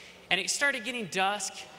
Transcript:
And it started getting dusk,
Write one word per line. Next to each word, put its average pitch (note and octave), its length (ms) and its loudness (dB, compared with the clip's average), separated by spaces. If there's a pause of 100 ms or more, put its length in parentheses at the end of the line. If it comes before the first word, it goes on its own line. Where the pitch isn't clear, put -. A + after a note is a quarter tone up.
(300)
And F3+ 100 6
it - 100 -2
started C4+ 340 2
getting A#3+ 220 -4
dusk, F#3+ 460 0 (260)